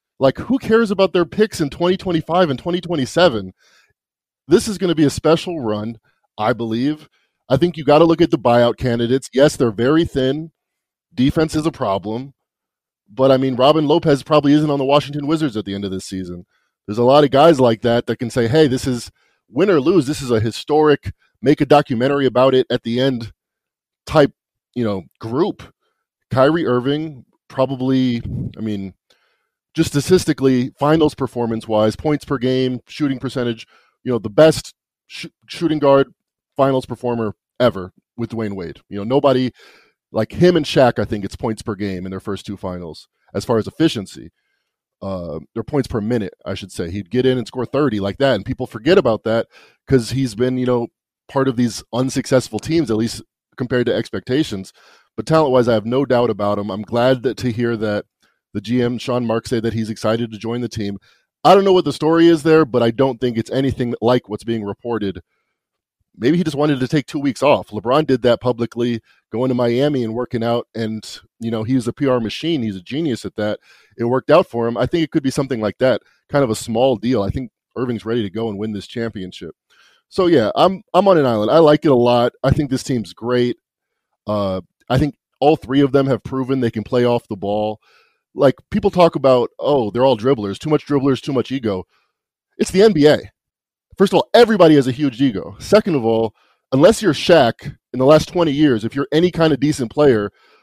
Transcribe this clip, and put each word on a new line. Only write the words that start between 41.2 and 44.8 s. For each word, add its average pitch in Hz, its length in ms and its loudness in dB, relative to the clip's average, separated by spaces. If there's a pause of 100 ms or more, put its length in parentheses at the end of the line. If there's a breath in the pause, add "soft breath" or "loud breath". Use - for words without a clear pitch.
it's 95 140 -10
points 110 240 -6
per 107 140 -8
game 95 300 -8
in 92 60 -10
their 95 80 -10
first 98 260 -10
two 98 120 -12
finals 90 500 -12 (260)
as 101 120 -6
far 117 120 0
as 104 100 -2
efficiency. 107 640 -4 (680)